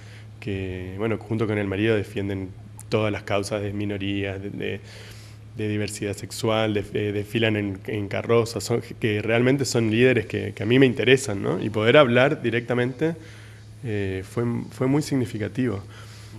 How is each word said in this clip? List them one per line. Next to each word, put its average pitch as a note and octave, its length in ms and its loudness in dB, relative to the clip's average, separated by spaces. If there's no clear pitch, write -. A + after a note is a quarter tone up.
que, F#2 600 -6
bueno, A2 180 0
junto A2 300 -2
con G#2 100 0
el G#2 80 0
marido G2+ 300 2
defienden G2 540 -4
todas G#2+ 220 2
las G2 120 -6
causas G2+ 400 -2
de G2+ 100 -4
minorías, G2+ 680 -4
de, G2+ 120 -10
de, G2 280 -6
de G#2+ 100 -4
diversidad G#2 460 -4
sexual, A2 640 0
de-, G2+ 80 0
de-, G#2 280 -2
desfilan G#2+ 440 0
en, G2+ 320 -2
en G#2 200 -4
carrozas, G#2+ 560 0
son, A#2 200 -2
que G#2 240 0
realmente B2 420 4
son A2+ 240 2
líderes A2+ 380 6
que, G2+ 260 -4
que - 80 -10
a G2+ 60 -2
mí A#2+ 100 6
me C3+ 80 10
interesan, G#2 560 4
¿no? C#3 200 0
Y A2 100 -2
poder A2+ 260 6
hablar C3+ 460 6
directamente, B2 720 0
eh, G2 460 -2
fue, A#2+ 140 -2
fue - 160 -2
muy C#3 160 4
significativo. A2 840 -2